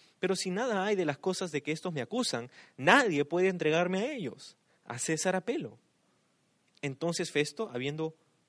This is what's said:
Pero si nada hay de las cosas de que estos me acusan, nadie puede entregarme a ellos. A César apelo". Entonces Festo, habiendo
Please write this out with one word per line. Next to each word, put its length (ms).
Pero 180
si 140
nada 340
hay 100
de 120
las 100
cosas 360
de 100
que 100
estos 200
me 100
acusan, 480
nadie 480
puede 240
entregarme 520
a 120
ellos. 440
A 140
César 380
apelo". 420
Entonces 500
Festo, 400
habiendo 460